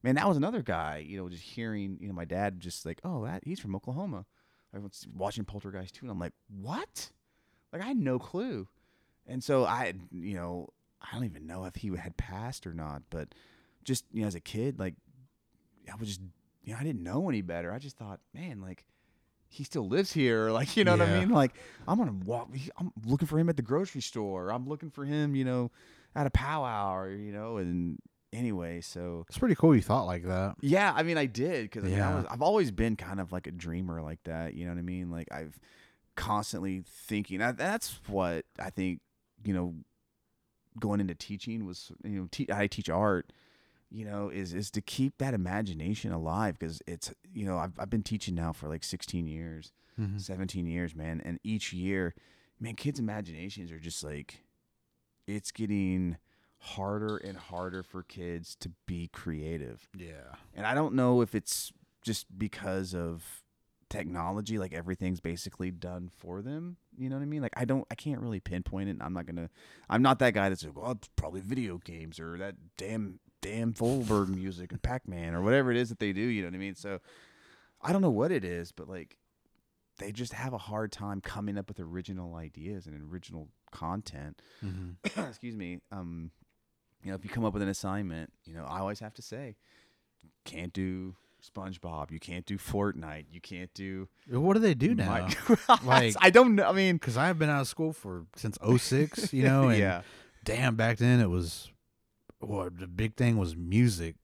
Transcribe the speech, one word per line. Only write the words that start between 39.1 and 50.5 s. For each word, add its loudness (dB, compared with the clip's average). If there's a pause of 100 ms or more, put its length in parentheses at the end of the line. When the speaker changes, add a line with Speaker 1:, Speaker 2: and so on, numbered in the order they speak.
Speaker 1:
you 0
know, 0 (1040)
going 2
into 0
teaching -6
was, -12 (120)
you -4
know, -6
te-, -4
I 2
teach -4
art, 2 (560)
you -10
know, -6
is, -6
is -4
to -2
keep -2
that -2
imagination -2
alive, 0
'cause -8
it's, -10 (200)
you -6
know, 0
I've, -4
I've -6
been 0
teaching -4
now -2
for, -10
like, -6
sixteen -4
years, -10 (260)
Speaker 2:
Mm-hmm. -2
Speaker 1:
seventeen -4